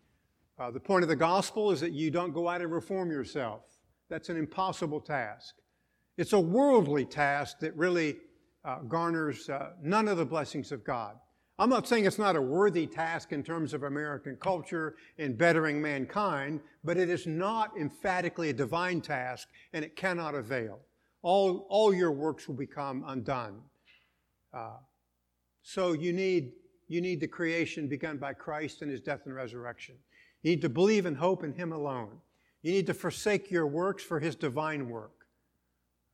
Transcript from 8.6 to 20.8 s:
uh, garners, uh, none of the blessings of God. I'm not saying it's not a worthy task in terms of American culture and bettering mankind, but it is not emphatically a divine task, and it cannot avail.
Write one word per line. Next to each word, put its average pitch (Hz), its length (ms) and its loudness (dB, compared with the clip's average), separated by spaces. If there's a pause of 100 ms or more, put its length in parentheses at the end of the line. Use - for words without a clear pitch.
uh, 131 140 -6
garners, 160 720 -2
uh, 139 220 -6 (100)
none 208 280 2
of 196 80 2
the 165 80 2
blessings 147 480 -4
of 117 100 -10
God. 113 320 -4 (420)
I'm 214 120 4
not 247 180 2
saying 226 180 4
it's 190 140 2
not 202 160 4
a 147 60 2
worthy 160 460 4
task 160 440 -4
in 147 100 -4
terms 156 320 -4
of 139 100 -4
American 143 520 -6
culture 160 600 -2 (220)
and 139 200 -2
bettering 156 440 4
mankind, 147 800 -2 (220)
but 170 140 0
it 180 120 2
is 170 180 -2
not 208 500 -2
emphatically 170 720 -2
a 139 40 0
divine 165 480 0
task, 127 460 -6 (240)
and 156 140 -4
it 160 100 -16
cannot 170 400 -2
avail. 113 440 -4 (420)